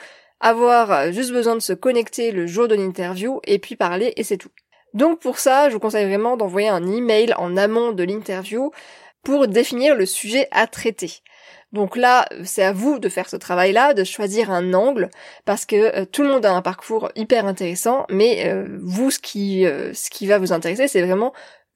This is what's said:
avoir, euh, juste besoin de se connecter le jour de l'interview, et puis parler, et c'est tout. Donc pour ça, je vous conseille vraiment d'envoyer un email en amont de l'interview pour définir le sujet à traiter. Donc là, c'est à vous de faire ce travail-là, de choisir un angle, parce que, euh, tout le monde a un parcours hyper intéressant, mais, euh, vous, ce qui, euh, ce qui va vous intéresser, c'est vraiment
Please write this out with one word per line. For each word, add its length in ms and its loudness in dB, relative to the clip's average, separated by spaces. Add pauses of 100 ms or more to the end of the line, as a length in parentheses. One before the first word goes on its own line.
(380)
avoir, 540 4
euh, 200 2
juste 200 -4
besoin 220 0
de 80 -4
se 100 -4
connecter 580 -2
le 160 -4
jour 220 0
de 60 2
l'interview, 720 -4
et 120 2
puis 160 -14
parler, 440 -2
et 40 -4
c'est 140 -4
tout. 140 -14 (420)
Donc 260 2
pour 200 -4
ça, 320 4
je 20 2
vous 80 -4
conseille 240 0
vraiment 320 0
d'envoyer 320 -2
un 180 0
email 520 2
en 180 -4
amont 360 2
de 120 -2
l'interview 680 -4 (500)
pour 260 2
définir 460 2
le 100 2
sujet 460 -2
à 160 2
traiter. 560 -8 (500)
Donc 240 -4
là, 300 4 (160)
c'est 220 0
à 80 4
vous 260 0
de 100 -2
faire 200 -4
ce 80 -8
travail-là, 580 2
de 80 2
choisir 480 -2
un 240 0
angle, 340 2 (360)
parce 220 -2
que, 340 2
euh, 40 -4
tout 180 -2
le 60 2
monde 160 2
a 80 4
un 100 0
parcours 520 -6
hyper 320 -2
intéressant, 640 -4
mais, 380 2
euh, 180 -6 (160)
vous, 300 -2
ce 80 -6
qui, 440 -2
euh, 300 -2
ce 160 -10
qui 160 -10
va 120 4
vous 140 -2
intéresser, 360 0
c'est 140 0
vraiment 300 0 (440)